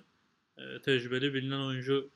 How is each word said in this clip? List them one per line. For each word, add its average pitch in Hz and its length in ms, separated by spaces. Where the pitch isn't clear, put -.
e, 131 240
tecrübeli, 127 520
bilinen 135 260
oyuncu 135 560